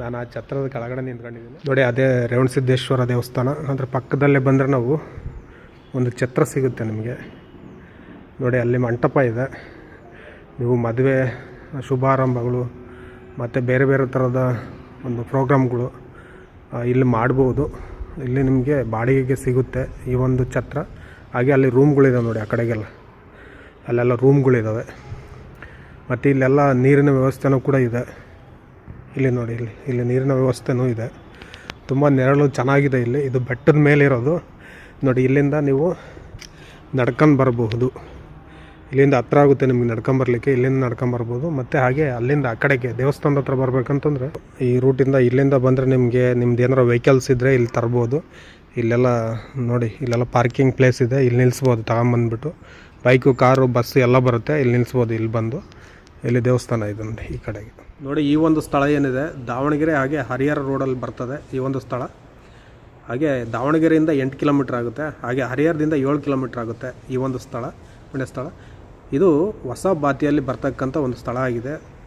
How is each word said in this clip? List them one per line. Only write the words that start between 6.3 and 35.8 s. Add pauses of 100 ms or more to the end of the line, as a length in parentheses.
ಸಿಗುತ್ತೆ
ನಿಮಗೆ. (1300)
ನೋಡಿ,
ಅಲ್ಲಿ
ಮಂಟಪ (140)
ಇದೆ. (1120)
ನೀವು (100)
ಮದುವೆ (720)
ಶುಭಾರಂಭಗಳು (760)
ಮತ್ತು (120)
ಬೇರೆ
ಬೇರೆ
ಥರದ (640)
ಒಂದು (100)
ಪ್ರೋಗ್ರಾಮ್ಗಳು, (840)
ಆ, (100)
ಇಲ್ಲಿ
ಮಾಡ್ಬೋದು. (600)
ಇಲ್ಲಿ
ನಿಮಗೆ (160)
ಬಾಡಿಗೆಗೆ (100)
ಸಿಗುತ್ತೆ (280)
ಈ (120)
ಒಂದು (100)
ಛತ್ರ. (540)
ಹಾಗೆ
ಅಲ್ಲಿ
ರೂಮ್ಗಳಿದಾವೆ
ನೋಡಿ,
ಆ
ಕಡೆಗೆಲ್ಲ (1040)
ಅಲ್ಲೆಲ್ಲ (100)
ರೂಮ್ಗಳಿದ್ದಾವೆ. (1300)
ಮತ್ತು
ಇಲ್ಲೆಲ್ಲ (220)
ನೀರಿನ
ವ್ಯವಸ್ಥೆನೂ
ಕೂಡ (120)
ಇದೆ. (1160)
ಇಲ್ಲಿ
ನೋಡಿ,
ಇಲ್ಲಿ, (160)
ಇಲ್ಲಿ
ನೀರಿನ
ವ್ಯವಸ್ಥೆನೂ (100)
ಇದೆ. (840)
ತುಂಬ (100)
ನೆರಳು (120)
ಚೆನ್ನಾಗಿದೆ
ಇಲ್ಲಿ.
ಇದು (100)
ಬೆಟ್ಟದ
ಮೇಲೆ
ಇರೋದು (720)
ನೋಡಿ.
ಇಲ್ಲಿಂದ (140)
ನೀವು (1120)